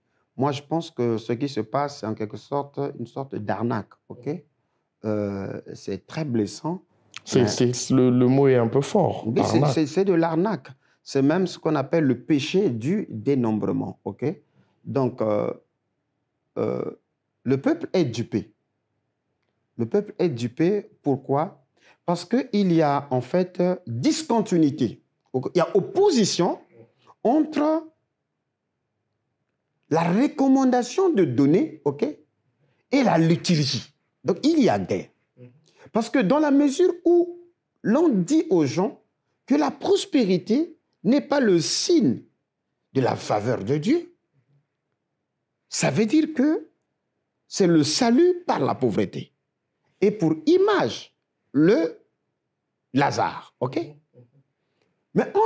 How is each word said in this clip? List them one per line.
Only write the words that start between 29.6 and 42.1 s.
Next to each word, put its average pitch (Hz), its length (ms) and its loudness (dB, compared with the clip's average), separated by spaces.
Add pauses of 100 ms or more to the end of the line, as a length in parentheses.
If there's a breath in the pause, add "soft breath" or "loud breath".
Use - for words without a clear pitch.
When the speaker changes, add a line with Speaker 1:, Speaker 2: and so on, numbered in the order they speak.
Speaker 1:
la 170 220 2
recommandation 269 1000 2
de 208 140 4
donner, 147 600 2
ok, 139 180 -2
et - 1000 -6
la 175 160 4
liturgie. 165 760 0 (300)
Donc, - 200 -2
il 311 200 2
y 196 60 4
a 107 100 2
guerre. 92 300 -6 (840 soft breath)
Parce 226 180 -2
que 294 80 0
dans 247 200 2
la 302 120 2
mesure 285 420 2 (120)
où 349 360 2 (420)
l'on 285 260 2
dit 269 420 0
aux 165 160 4
gens 170 360 -2 (440)
que 254 80 0
la 285 160 0
prospérité 269 1080 0 (260)
n'est 269 180 2
pas 285 200 -2
le 196 200 4
signe 196 600 0 (720)